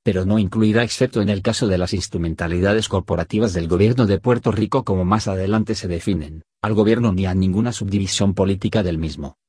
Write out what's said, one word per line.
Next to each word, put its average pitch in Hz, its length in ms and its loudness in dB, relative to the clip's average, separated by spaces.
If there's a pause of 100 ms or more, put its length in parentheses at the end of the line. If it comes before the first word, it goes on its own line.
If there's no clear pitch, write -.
pero 92 240 0
no 107 140 2
incluirá 110 440 2
excepto 117 380 -2
en 101 80 0
el 98 140 -2
caso 117 240 -2
de 92 100 2
las 90 160 -2
instrumentalidades 87 960 -2
corporativas 92 640 -2
del 82 140 -2
gobierno 107 400 4
de 98 120 2
Puerto 117 320 0
Rico 107 320 0
como 92 220 0
más 104 220 0
adelante 101 480 0
se - 120 -8
definen, 80 540 -4 (220)
al 107 100 0
gobierno 110 400 4
ni 95 140 0
a 92 80 0
ninguna 95 360 2
subdivisión 101 640 0
política 98 480 0
del 85 160 -2
mismo, 73 400 -6 (120)